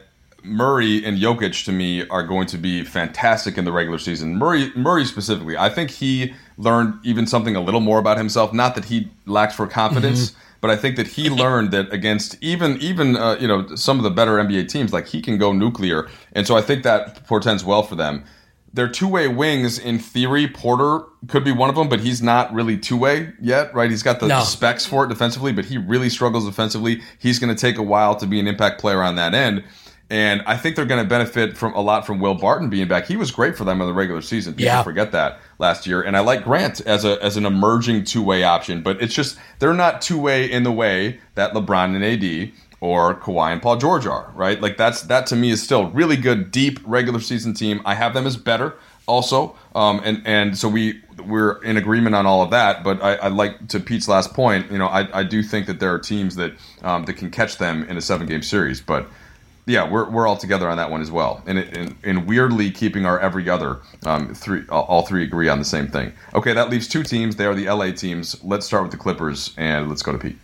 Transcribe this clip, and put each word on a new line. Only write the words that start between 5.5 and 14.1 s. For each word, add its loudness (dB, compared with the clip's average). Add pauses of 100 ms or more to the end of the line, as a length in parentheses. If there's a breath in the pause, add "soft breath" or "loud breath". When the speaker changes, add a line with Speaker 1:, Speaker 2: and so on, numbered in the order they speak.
Speaker 1:
I 2
think -2
he -2 (240 loud breath)
learned 2
even 0
something 0
a 0
little 2
more 4
about 4
himself. 0
Not 2
that -8
he -2 (160)
lacks 2
for -2
confidence, 0
Speaker 2:
Mm-hmm. -20 (220 loud breath)
Speaker 1:
but 2
I 4
think -2
that -2
he -6
learned 0
that 0
against -2
even, -2
even, 0
uh, 0
you -2
know, 0
some 0
of 0
the 2